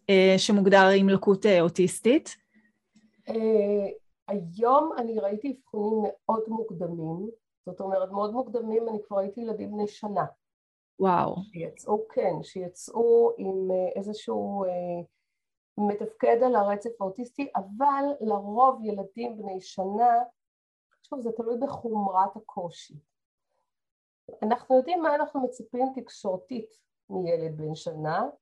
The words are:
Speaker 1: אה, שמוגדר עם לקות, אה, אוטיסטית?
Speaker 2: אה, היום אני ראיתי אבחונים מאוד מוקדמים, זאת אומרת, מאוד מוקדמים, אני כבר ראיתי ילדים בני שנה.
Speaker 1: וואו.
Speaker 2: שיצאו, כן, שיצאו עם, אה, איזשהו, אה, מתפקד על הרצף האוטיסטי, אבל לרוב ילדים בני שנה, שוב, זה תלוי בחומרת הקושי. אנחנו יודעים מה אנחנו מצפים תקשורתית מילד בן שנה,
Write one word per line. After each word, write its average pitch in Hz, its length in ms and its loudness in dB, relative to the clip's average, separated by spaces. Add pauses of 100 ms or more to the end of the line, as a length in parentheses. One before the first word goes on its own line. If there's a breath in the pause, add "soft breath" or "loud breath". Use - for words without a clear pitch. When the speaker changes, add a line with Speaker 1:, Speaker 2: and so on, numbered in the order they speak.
(100)
Speaker 1:
אה, 190 280 8
שמוגדר 196 500 6
עם 196 220 6
לקות, 196 360 2
אה, 185 160 6
אוטיסטית? 185 720 2 (960)
Speaker 2:
אה, 220 60 -6 (920)
היום 220 680 0
אני 226 220 -4
ראיתי 214 400 -4
אבחונים 214 440 -2
מאוד 220 440 -2
מוקדמים, 175 840 -8 (360)
זאת 180 160 -14
אומרת, 190 300 -2
מאוד 208 220 -4
מוקדמים, 226 560 -2
אני 214 80 -6 (100)
כבר 202 100 -4
ראיתי 196 240 -4
ילדים 202 300 -8
בני 208 160 -4
שנה. 202 380 -6 (720)
Speaker 1:
וואו. 180 360 2 (160)
Speaker 2:
שיצאו, 202 560 -6
כן, 185 360 -2
שיצאו 233 920 2
עם, 190 340 -4
אה, 185 280 -2
איזשהו, 202 640 -6
אה, 185 60 -2 (1080)
מתפקד 208 680 2
על 247 100 2
הרצף 202 460 -2
האוטיסטי, 240 540 -8
אבל 247 480 0 (180)
לרוב 214 600 2
ילדים 214 540 -8
בני 190 240 -10
שנה, 233 600 2 (800)
שוב, 277 180 -10
זה 226 100 -4
תלוי 233 280 -4
בחומרת 202 760 -2
הקושי. - 580 -14 (1500)
אנחנו 240 340 2
יודעים 330 240 2
מה 311 140 2
אנחנו 294 280 -2
מצפים 254 520 -4
תקשורתית 214 840 -8 (320)
מילד 165 480 -2
בן 156 180 -6
שנה, 165 540 -4 (120)